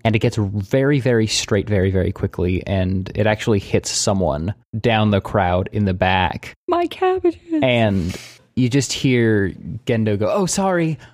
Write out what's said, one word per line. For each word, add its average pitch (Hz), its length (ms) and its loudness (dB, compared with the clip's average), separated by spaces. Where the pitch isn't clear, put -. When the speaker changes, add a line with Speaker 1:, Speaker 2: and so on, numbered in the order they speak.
Speaker 1:
and 110 100 4
it 113 40 2
gets 120 180 -2
very, 113 640 0
very 113 260 2
straight - 400 -2
very, 95 240 2
very 92 220 0
quickly, 92 520 -2
and 95 500 -2
it 107 120 0
actually 107 320 0
hits - 320 -2
someone 87 640 -2
down 107 320 2
the 98 80 4
crowd 92 540 0
in 104 100 0
the 95 100 2
back. 92 600 0
Speaker 2:
My 349 180 0
cabbages. 349 720 -2
Speaker 1:
And 107 540 2
you 127 140 2
just 131 240 0
hear 113 560 2
Gendo 110 320 0
go, 101 140 -2
"Oh, 196 140 0
sorry." 175 520 -2